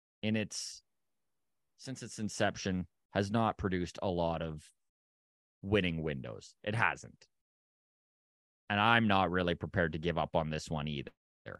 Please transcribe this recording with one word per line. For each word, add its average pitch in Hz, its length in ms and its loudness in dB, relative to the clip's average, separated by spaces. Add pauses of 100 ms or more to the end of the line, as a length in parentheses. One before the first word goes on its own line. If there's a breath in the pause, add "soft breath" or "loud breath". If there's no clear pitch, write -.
(220)
in 110 140 0
its, - 480 -6 (960)
since 131 240 -10
its 113 160 -10
inception 95 680 0 (300)
has 101 160 2
not 110 260 2
produced 90 460 -2
a 98 40 0
lot 85 360 0
of 78 200 -8 (1000)
winning 90 400 2
windows. 62 500 -8 (100)
It 107 120 -2
hasn't. - 500 -2 (1400)
And 104 100 2
I'm 113 280 6
not 95 240 4
really 87 240 2
prepared 82 380 0
to 82 60 -6
give 80 180 0
up 78 180 0
on 80 140 2
this 78 200 -6
one 76 180 -2
either. 71 240 -6 (480)